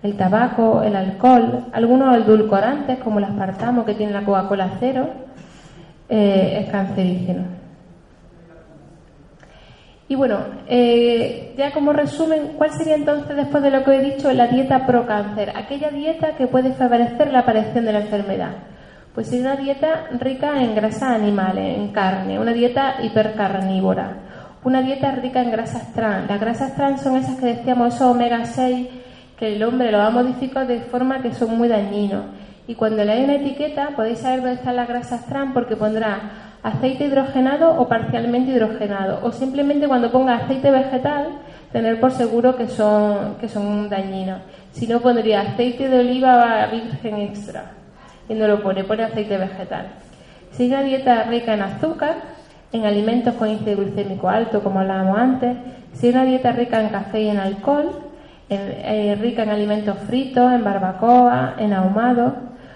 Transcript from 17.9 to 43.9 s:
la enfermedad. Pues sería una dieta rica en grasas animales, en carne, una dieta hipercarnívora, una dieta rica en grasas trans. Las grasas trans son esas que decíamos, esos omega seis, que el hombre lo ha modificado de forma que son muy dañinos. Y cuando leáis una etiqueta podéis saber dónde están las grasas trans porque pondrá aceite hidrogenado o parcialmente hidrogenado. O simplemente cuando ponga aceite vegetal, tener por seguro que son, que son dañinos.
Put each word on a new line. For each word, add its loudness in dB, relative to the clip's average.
la 2
enfermedad. -4
Pues -6
sería -2
una -4
dieta -2
rica -2
en 0
grasas -2
animales, 0
en -4
carne, -2
una 0
dieta 0
hipercarnívora, -2
una 2
dieta -2
rica -2
en 0
grasas -6
trans. -2
Las -2
grasas -4
trans 0
son 0
esas -2
que -2
decíamos, 0
esos 4
omega 0
seis, -2
que -4
el -2
hombre 2
lo 4
ha 4
modificado 0
de 0
forma -2
que -4
son -2
muy 4
dañinos. 0
Y -10
cuando 0
leáis 2
una 2
etiqueta -4
podéis -2
saber -2
dónde -2
están -4
las -2
grasas -6
trans -6
porque -2
pondrá -2
aceite -2
hidrogenado 2
o 2
parcialmente -2
hidrogenado. -2
O -2
simplemente -2
cuando 2
ponga 4
aceite 0
vegetal, 0
tener 0
por 4
seguro 2
que -4
son, 0
que -8
son -4
dañinos. -6